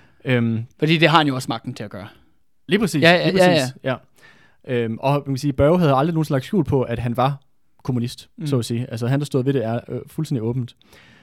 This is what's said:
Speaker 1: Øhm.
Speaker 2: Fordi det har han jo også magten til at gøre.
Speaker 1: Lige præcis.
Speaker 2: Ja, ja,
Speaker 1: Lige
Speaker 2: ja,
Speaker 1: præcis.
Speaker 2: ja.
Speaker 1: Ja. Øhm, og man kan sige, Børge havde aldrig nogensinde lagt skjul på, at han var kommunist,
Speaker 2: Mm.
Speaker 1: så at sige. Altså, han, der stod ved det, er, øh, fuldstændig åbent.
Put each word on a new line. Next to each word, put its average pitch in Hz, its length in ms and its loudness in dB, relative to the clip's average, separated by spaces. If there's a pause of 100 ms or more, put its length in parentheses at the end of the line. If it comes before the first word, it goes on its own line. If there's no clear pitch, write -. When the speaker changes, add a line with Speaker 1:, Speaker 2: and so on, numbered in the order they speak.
(260)
Speaker 1:
Øhm. 117 380 0 (160)
Speaker 2:
Fordi 160 200 2
det 160 100 4
har 160 100 6
han 151 80 4
jo 135 80 0
også 127 140 -8
magten 120 260 -8
til 113 100 -12
at 101 60 -14
gøre. 98 160 -14 (600)
Speaker 1:
Lige 190 100 2
præcis. 160 240 0
Speaker 2:
Ja, 165 100 8
ja, 165 180 2
Speaker 1:
Lige 185 140 4
Speaker 2:
ja, 180 60 6
Speaker 1:
præcis. 135 240 2 (100)
Speaker 2:
ja. 131 100 -2 (720)
Speaker 1:
Ja. 131 60 -2
Øhm, 113 260 -2
og 135 120 0
man 139 220 -2
kan 127 40 -4
sige, 143 140 -2
Børge 143 260 4
havde 156 160 4
aldrig 156 200 2
nogensinde 156 220 0
lagt 131 80 -2
skjul 185 200 0
på, 131 180 0
at 117 160 -4
han 117 180 -4
var 135 240 0 (440)
kommunist, 120 440 -4 (100)
Speaker 2:
Mm. 165 80 -8
Speaker 1:
så 139 120 0
at 113 60 -2
sige. 120 260 -6
Altså, 117 160 -6
han, 139 140 0
der 143 60 -6
stod 127 180 -2
ved 139 80 0
det, 131 120 0
er, 113 240 -4
øh, 123 180 -8
fuldstændig 151 360 -6
åbent. 120 340 -6 (460)